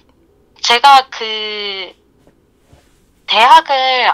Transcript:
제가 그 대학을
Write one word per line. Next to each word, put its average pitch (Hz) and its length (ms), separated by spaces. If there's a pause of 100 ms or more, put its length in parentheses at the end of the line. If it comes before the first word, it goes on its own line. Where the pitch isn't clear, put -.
(600)
제가 262 480
그 214 840 (1300)
대학을 262 880